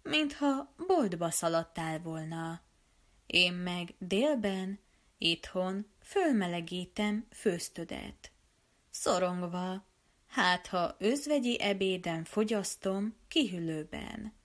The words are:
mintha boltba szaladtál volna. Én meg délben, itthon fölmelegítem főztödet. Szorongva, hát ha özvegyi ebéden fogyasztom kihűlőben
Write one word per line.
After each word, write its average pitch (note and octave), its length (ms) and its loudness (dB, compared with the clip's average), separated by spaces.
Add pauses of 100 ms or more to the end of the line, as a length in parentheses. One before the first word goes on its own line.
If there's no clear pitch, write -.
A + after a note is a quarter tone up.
mintha C#4+ 720 0 (140)
boltba F3+ 440 2
szaladtál E3 680 0
volna. E3 600 -6 (640)
Én F3 280 4
meg F3+ 440 -4
délben, G3 800 0 (380)
itthon F#3 720 -2 (140)
fölmelegítem G#3 1300 0
főztödet. - 1000 -6 (580)
Szorongva, F3+ 960 -2 (420)
hát - 400 2
ha F3 320 0
özvegyi B3+ 600 2
ebéden F#3 640 0
fogyasztom G#3 920 0 (120)
kihűlőben E3+ 1040 -2 (120)